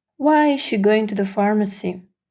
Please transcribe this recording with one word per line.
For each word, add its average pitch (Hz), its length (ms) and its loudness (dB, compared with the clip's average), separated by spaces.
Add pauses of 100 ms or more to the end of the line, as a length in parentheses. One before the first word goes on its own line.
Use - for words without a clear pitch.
(200)
Why 302 340 2
is 269 40 -4
she 214 280 -2
going 214 280 2
to 196 60 -6
the 196 160 -4
pharmacy? 202 640 -2 (320)